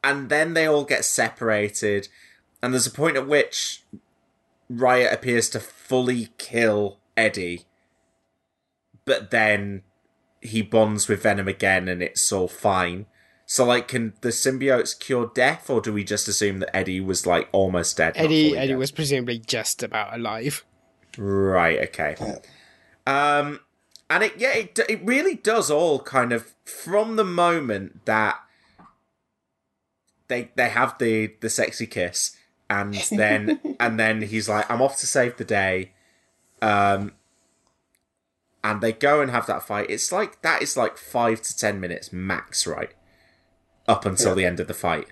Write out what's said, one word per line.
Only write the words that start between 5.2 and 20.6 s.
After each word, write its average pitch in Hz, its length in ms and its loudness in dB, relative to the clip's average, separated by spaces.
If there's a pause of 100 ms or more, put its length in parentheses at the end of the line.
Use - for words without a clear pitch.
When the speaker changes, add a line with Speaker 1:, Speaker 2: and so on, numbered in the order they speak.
Speaker 1:
to 110 100 -6
fully 123 760 -2
kill 104 640 0 (160)
Eddie, 92 480 -2 (1400)
but 120 240 0
then 101 520 2 (600)
he 113 200 -2
bonds 104 460 2
with 104 140 0
Venom 98 260 0
again 95 400 0
and 90 140 -4
it's - 300 -2
all 92 160 0
fine. 92 580 -2 (400)
So, - 180 2
like, 123 240 2
can 117 320 -4
the 123 80 -2
symbiotes 131 720 0
cure 120 360 -2
death, 139 360 0
or 131 100 2
do 113 120 -4
we 104 120 -2
just 104 240 -4
assume 101 320 0
that - 160 -4
Eddie 92 240 -2
was, 95 260 -2
like, 87 240 2
almost 92 460 2
dead, 82 180 2
not 160 120 0
Speaker 2:
Eddie, 156 240 4
Speaker 1:
fully 135 80 0
Speaker 2:
Eddie 135 100 0
Speaker 1:
dead? 131 100 0
Speaker 2:
was 139 140 -2
presumably 131 460 -2
just 113 440 -4
about 107 320 -6
alive. 117 500 -6 (540)